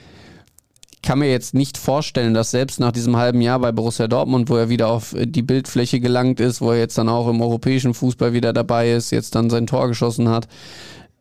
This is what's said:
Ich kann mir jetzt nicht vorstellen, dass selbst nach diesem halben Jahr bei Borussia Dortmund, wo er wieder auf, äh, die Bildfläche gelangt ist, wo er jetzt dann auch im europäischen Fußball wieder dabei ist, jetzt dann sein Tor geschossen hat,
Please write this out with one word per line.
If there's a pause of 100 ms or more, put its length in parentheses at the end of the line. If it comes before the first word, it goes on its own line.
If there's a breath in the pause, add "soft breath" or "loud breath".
(920 loud breath)
Ich
kann
mir
jetzt
nicht
vorstellen,
dass
selbst
nach
diesem
halben
Jahr
bei
Borussia
Dortmund,
wo
er
wieder
auf,
äh,
die
Bildfläche
gelangt
ist,
wo
er
jetzt
dann
auch
im
europäischen
Fußball
wieder
dabei
ist,
jetzt
dann
sein
Tor
geschossen
hat, (720 loud breath)